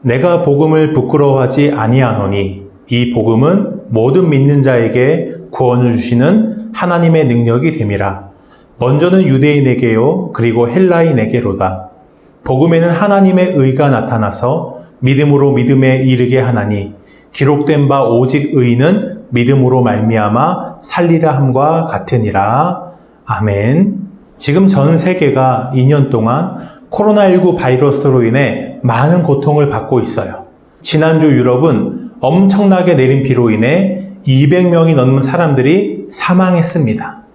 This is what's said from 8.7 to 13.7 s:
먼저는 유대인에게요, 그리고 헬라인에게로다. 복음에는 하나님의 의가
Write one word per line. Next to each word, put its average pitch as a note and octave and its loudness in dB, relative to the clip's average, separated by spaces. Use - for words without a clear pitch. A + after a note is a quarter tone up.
먼저는 E3 2
유대인에게요, C3+ 0
그리고 A#2 0
헬라인에게로다. A#2 0
복음에는 E3 0
하나님의 F#3 2
의가 C3+ 2